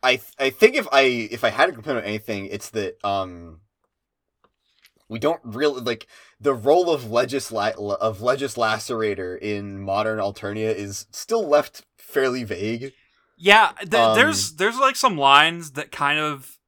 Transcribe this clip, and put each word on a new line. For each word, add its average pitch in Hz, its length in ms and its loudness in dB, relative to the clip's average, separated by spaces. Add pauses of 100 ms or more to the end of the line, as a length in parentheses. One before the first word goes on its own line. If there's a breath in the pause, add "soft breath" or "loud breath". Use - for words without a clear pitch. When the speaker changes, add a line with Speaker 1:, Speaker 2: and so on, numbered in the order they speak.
Speaker 1:
I 127 140 2
th-, - 220 -14
I 135 120 0
think 254 260 4
if 240 160 -2
I, 139 100 6
if 117 400 0
I 117 80 2
had 156 180 2
a 180 40 -4
complaint 120 260 -6
on 101 60 -6
anything, 104 420 -6
it's 101 240 -12
that, 101 340 -6
um, 90 560 -6 (1500)
we 113 100 -10
don't 151 240 -2
really, 127 380 -2
like, 117 260 -6 (340 soft breath)
the 139 140 0
role 156 360 4
of 143 120 0
legisla-, 113 720 -2
of 104 440 -4
legislacerator 110 1200 -2
in 101 420 -6
modern 107 400 -2
Alternia 104 540 -4
is 101 360 -10
still 220 360 -4
left 147 380 0 (120)
fairly 131 480 -2
vague. 110 480 -8 (440)
Speaker 2:
Yeah, 196 440 6
th-, 190 140 -4
Speaker 1:
Um, 113 220 4
Speaker 2:
there's, 214 380 2
there's, 214 240 -2
like, 269 160 2
some 208 240 0
lines 151 540 6
that 143 180 -10
kind 147 300 -2
of 147 480 -8